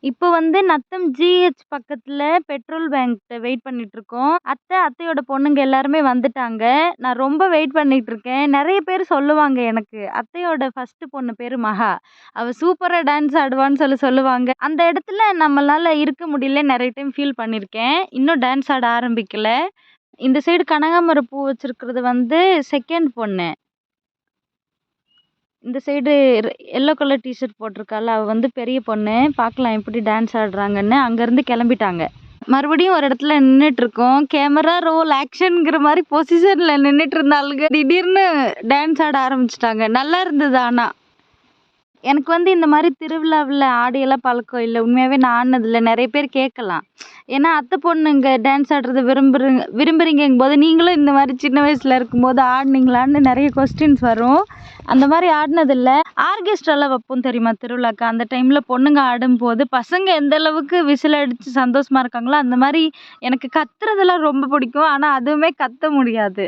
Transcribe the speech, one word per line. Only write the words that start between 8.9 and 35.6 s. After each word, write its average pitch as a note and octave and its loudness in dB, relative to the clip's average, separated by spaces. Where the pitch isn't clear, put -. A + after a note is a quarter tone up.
சொல்லுவாங்க C#4+ 0
எனக்கு, A3 -6
அத்தையோட D#4 -6
ஃபர்ஸ்ட் B3+ -14
பொண்ணு B3 -10
பேரு A#3+ -10
மகா, G#3 -2
அவ A#3+ -8
சூப்பரா F4 0
டான்ஸ் D4 0
ஆடுவான்னு C4+ 0
சொல்லி C4+ 0
சொல்லுவாங்க. B3+ 0
அந்த D4+ -2
இடத்துல G4+ -2
நம்மளால D4+ 2
இருக்க D4 -4
முடியல, C#4 -2
நிறைய B3 -2
டைம் C#4 -8
ஃபீல் C#4+ -6
பண்ணிருக்கேன். A3+ -4
இன்னும் C4+ 0
டான்ஸ் C4+ -2
ஆட B3 -2
ஆரம்பிக்கல. A3+ -4
இந்த C4 0
சைடு E4+ 0
கனகாமர D#4+ 0
பூ C4+ -12
வச்சிருக்கிறது B3 -8
வந்து B3 0
செகண்ட் D#4 -2
பொண்ணு. G3 -6
இந்த B3 -8
சைடு C#4+ -2
எல்லோ C#4+ 0
கலர் C#4 -2
டி-ஷர்ட் B3 -10
போட்டிருக்கால, A3 -8
அவ A3 -2
வந்து A3+ -2
பெரிய B3+ -4
பொண்ணு. G#3+ -4
பார்க்கலாம் A#3 -2
எப்படி G#3+ -6
டான்ஸ் A3 -2
ஆடுறாங்கன்னு. G3+ -2
அங்கேருந்து A#3 0
கிளம்பிட்டாங்க. A3+ -2
மறுபடியும் D4+ 2
ஒரு C#4+ 0
இடத்துல C#4+ 0
நின்னுட்டு C4+ 4
இருக்கோம். B3 2
கேமரா D4+ 2
ரோல் D#4+ 0
ஆக்ஷன்ங்கிற D#4+ 0